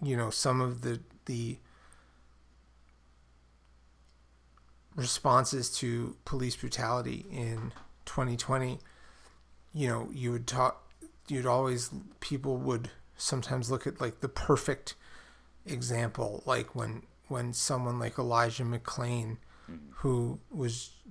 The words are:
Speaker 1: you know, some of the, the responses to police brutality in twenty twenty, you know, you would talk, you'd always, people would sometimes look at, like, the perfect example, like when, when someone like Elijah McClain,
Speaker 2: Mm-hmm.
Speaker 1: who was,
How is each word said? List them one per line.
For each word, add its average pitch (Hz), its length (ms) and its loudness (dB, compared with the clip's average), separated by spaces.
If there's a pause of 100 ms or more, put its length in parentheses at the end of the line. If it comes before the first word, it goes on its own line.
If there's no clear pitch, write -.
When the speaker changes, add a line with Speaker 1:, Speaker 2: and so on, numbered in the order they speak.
Speaker 1:
you 139 140 2
know, 117 140 2
some 127 320 2
of 123 200 -2
the, 120 200 -2 (240)
the 117 320 -4 (3500)
responses 127 840 4
to 120 460 -2
police 127 320 -2
brutality 123 760 -2
in 117 440 -4 (320)
twenty 123 320 0
twenty, 131 420 0 (960)
you 147 140 2
know, 117 260 0
you 123 180 0
would 120 160 -2
talk, 127 400 2 (400)
you'd 131 180 0
always, 123 440 4 (300)
people 135 380 0
would 127 320 0 (280)
sometimes 127 520 -2
look 131 160 0
at, 139 140 -4
like, 120 220 -2
the 135 80 0
perfect - 680 2 (680)
example, 120 800 -2
like 120 280 2
when, 113 280 -4 (260)
when 120 260 -2
someone 123 460 0
like 113 180 -2
Elijah 120 460 4
McClain, 117 720 -2 (320)
Speaker 2:
Mm-hmm. 80 280 -14
Speaker 1:
who 123 420 2 (100)
was, 123 440 -4 (180)